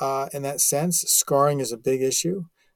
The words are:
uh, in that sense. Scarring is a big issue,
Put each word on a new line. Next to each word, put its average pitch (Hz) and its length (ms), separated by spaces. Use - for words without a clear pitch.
uh, 135 320
in 143 100
that 143 160
sense. 165 420
Scarring 143 580
is 117 120
a 117 60
big 131 240
issue, 165 440